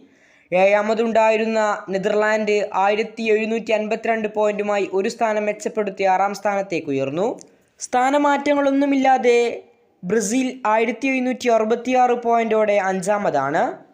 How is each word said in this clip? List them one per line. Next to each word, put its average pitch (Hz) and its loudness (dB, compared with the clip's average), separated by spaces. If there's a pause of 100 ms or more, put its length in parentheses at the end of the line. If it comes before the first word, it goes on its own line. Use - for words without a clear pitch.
(520)
ഏഴാമതുണ്ടായിരുന്ന 220 2 (320)
നെതർലാൻഡ് 208 0 (280)
ആയിരത്തി 214 -2 (120)
എഴുന്നൂറ്റി 220 -2
അൻപത്തിരണ്ട് 214 -4
പോയിന്റുമായി 208 0 (120)
ഒരു 196 -2
സ്ഥാനം 214 -2
മെച്ചപ്പെടുത്തി 202 -4
ആറാം 196 0
സ്ഥാനത്തേക്ക് 196 -4
ഉയർന്നു. 135 -2 (600)
സ്ഥാനമാറ്റങ്ങളൊന്നുമില്ലാതെ 277 2 (640)
ബ്രസീൽ 220 0 (260)
ആയിരത്തി 233 0
എഴുന്നൂറ്റി 254 -2
അറുപത്തിയാറ് 240 2 (100)
പോയിന്റോടെ 220 2 (140)
അഞ്ചാമതാണ്. 180 0 (300)